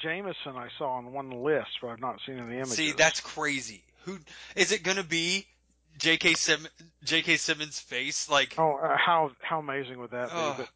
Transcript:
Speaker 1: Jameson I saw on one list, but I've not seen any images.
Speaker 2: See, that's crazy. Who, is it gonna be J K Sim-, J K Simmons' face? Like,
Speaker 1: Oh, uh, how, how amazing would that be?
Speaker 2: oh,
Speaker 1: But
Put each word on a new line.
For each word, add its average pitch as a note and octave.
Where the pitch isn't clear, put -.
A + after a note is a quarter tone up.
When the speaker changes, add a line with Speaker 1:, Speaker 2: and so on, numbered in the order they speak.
Speaker 1:
Jameson D#3+
I A#2+
saw C#3
on B2
one C3+
list, C#3
but B2
I've A2+
not B2
seen C3
any A#2+
images. C3
Speaker 2:
See, D3+
that's D#3
crazy. C3+
Who, F#3+
is G#3
it F#3+
gonna F#3+
be E3+
J D#3+
K E3+
Sim-, D#3
J D#3+
K D#3+
Simmons' D3+
face? C3+
Like, C3+
Speaker 1:
Oh, D#3
uh, C#3+
how, D#3+
how E3
amazing C3+
would A#2+
that B2
be? D#3+
Speaker 2:
oh, D#3
Speaker 1:
But B2